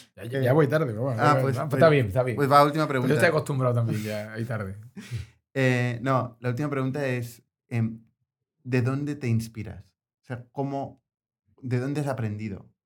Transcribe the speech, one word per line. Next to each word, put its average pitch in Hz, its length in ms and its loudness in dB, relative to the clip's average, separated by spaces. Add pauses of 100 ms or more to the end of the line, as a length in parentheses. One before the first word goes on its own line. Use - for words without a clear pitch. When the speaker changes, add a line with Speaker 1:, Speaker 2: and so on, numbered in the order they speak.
(160)
Speaker 1:
Ya, - 80 -14
ya, 120 140 -4
Speaker 2:
Eh, 131 60 0
Speaker 1:
ya 120 100 4
voy 156 140 6
tarde, 156 180 2
pero 110 160 -4
bueno, 123 200 -2
Speaker 2:
ah, 147 120 6
Speaker 1:
ya, 135 80 2
Speaker 2:
pues, 135 160 0
Speaker 1:
ah, 143 40 -2
pues 156 80 -4
Speaker 2:
pues, 165 120 2
Speaker 1:
está 165 80 10
bien, 135 160 4
está 113 160 0
bien. 123 140 -2
Speaker 2:
pues 139 140 2
va, 143 140 10
última 151 220 0
Speaker 1:
Pero 135 140 0
yo - 20 0
Speaker 2:
pregunta. 127 120 2
Speaker 1:
estoy 170 140 4
acostumbrado 135 460 0
también 113 280 0
ya 107 300 -6
a 110 80 -12
ir 113 60 -4
tarde. 104 300 -6 (180)
Speaker 2:
<laughs> - 420 -12 (220)
Eh, 123 440 0
no, 123 380 0
la 123 100 -4
última 143 180 -4
pregunta 139 380 -4
es, 123 360 -6 (280)
em, 113 340 -2 (580)
¿de 127 200 0
dónde 143 340 -2
te 135 100 -8
inspiras? 110 600 -4 (340)
O - 60 -20
sea, 120 260 -12
¿cómo, 139 500 -8 (600)
de 123 160 -2
dónde 139 240 -4
has 143 60 -4
aprendido 107 600 -6 (180)